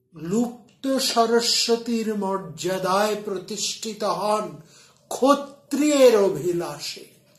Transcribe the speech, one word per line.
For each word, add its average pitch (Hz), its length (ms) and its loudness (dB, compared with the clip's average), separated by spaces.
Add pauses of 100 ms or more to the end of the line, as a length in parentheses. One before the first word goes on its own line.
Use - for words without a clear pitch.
(140)
লুপ্ত 233 840 -4
সরস্বতীর 233 1160 0
মর্যাদায় 190 1000 -2 (100)
প্রতিষ্ঠিত 202 760 -8
হন 196 580 -2 (460)
ক্ষত্রিয়ের 269 1080 4
অভিলাষে, 170 880 -2 (320)